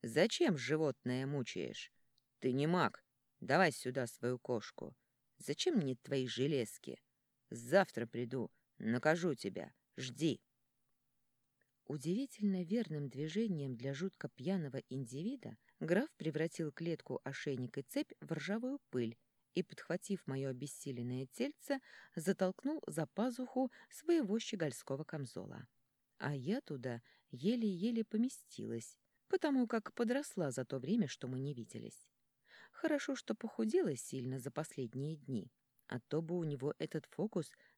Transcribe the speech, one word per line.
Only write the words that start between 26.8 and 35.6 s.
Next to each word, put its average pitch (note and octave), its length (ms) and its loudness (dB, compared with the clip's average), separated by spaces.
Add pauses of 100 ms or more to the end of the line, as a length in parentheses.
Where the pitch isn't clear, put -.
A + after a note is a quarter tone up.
еле-еле G#3+ 720 2
поместилась, A#2 920 -4 (300)
потому C#4 400 2
как - 260 -2
подросла A#3 580 0
за B2+ 140 -2
то C3+ 140 -4
время, E3 280 2
что - 200 -8
мы B2+ 120 -2
не C#3 140 -2
виделись. A2+ 540 -12 (640)
Хорошо, D4 440 0
что - 200 -2
похудела A3 600 2
сильно B2+ 440 -4
за B2 120 -6
последние C#3+ 640 -4
дни, A#2+ 360 -6 (360)